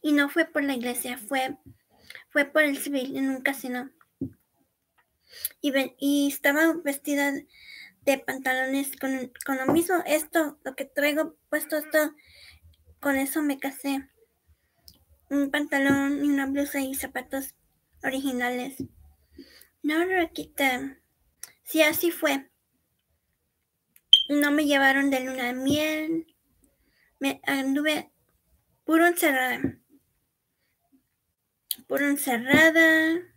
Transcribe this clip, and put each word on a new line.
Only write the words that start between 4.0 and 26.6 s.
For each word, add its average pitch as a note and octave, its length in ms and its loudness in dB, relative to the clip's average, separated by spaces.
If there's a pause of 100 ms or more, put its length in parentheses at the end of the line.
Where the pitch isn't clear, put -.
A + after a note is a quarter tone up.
Y D4 100 0
ve-, C4 280 -2
y C#4+ 320 2
estaba D#4 420 2 (100)
vestida C#4+ 480 -2 (720)
de C4+ 160 2
pantalones C4 840 -4
con, C4 320 -4 (140)
con C4+ 120 -2
lo C4 140 0
mismo, E4+ 240 2 (100)
esto, D#4 580 0
lo C4 120 -10
que C#4 100 -8
traigo D4+ 520 -2 (120)
puesto, D4+ 280 -2
esto, D4+ 380 0 (840)
con C#4 160 0
eso C4+ 260 -2
me C#4 180 -2
casé. C#4 500 -6 (1200)
Un C#4 220 0
pantalón C#4 720 0
y D4 40 2
una C#4 180 0
blusa C#4 320 -2
y C4+ 160 -4
zapatos C4+ 600 -8 (480)
originales. C4 720 -4 (1080)
No, D#4 220 0
Rebequita. C#4 920 -2 (680)
Sí, D#4 200 2
así D#4+ 260 2
fue. C#4+ 400 -2 (1800)
No D4 220 2
me D4 160 2
llevaron C#4 460 4
de C4 80 0
luna C4 240 -6
de B3 100 -4
miel. D#4 840 -2 (840)